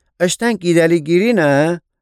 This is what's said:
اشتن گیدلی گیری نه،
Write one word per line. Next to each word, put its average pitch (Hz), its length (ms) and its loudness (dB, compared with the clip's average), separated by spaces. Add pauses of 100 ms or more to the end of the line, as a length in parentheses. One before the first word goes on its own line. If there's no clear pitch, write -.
(200)
اشتن 233 320 -2
گیدلی 170 480 0
گیری 175 320 0
نه، 160 480 0 (220)